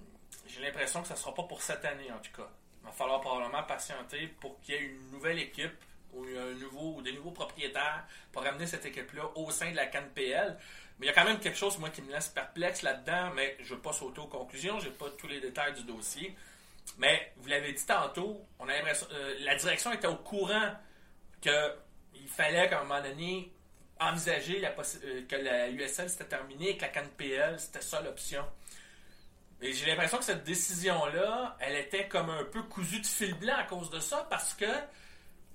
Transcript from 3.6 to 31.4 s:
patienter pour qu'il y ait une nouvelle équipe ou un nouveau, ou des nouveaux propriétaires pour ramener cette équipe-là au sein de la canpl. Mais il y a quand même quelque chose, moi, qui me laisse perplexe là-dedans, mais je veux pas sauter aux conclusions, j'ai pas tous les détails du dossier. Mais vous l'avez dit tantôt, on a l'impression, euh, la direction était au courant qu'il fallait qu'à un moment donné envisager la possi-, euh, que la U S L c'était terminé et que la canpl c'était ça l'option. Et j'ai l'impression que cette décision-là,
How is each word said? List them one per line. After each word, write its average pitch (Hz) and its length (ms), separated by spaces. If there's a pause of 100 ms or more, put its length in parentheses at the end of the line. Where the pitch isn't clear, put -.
patienter 147 640 (120)
pour 135 220
qu'il 143 140
y - 20
ait 147 40
une 135 300
nouvelle 160 280
équipe 151 340 (400)
ou 127 100
un 127 360
nouveau, 147 380
ou 135 40
des 127 100
nouveaux 143 200
propriétaires 147 720 (260)
pour 127 120
ramener 139 220
cette 165 200
équipe-là 135 380 (120)
au 156 160
sein 170 200
de 165 40
la 139 120
canpl. 143 680 (440)
Mais - 60
il - 20
y - 20
a - 40
quand 175 120
même 214 140
quelque - 180
chose, 196 220
moi, 156 100
qui - 140
me 135 80
laisse 156 180
perplexe 175 540
là-dedans, 156 520
mais 135 260
je 127 120
veux 120 80
pas 156 120
sauter 139 280
aux 151 60
conclusions, 143 520
j'ai 135 120
pas 143 160 (100)
tous 156 100
les 143 140
détails 139 320
du 135 100
dossier. 120 520 (640)
Mais 147 400
vous 123 100
l'avez 143 260
dit - 120
tantôt, 196 600 (140)
on 127 100
a 139 40
l'impression, 151 380
euh, 139 280
la 139 160
direction 160 360
était 214 160
au 165 100
courant 208 540 (680)
qu'il - 880
fallait 170 420
qu'à 165 120
un - 20
moment 143 180
donné 170 500 (480)
envisager 165 600
la 170 120
possi-, - 340
euh, 127 220
que 139 80
la 127 340
U 131 120
S 135 180
L 180 100
c'était - 160
terminé 139 460
et 196 60
que - 40
la - 80
canpl 143 680
c'était - 240
ça 156 200
l'option. 143 420 (1160)
Et 131 100
j'ai 135 140
l'impression 160 320
que 254 80
cette - 180
décision-là, 180 1160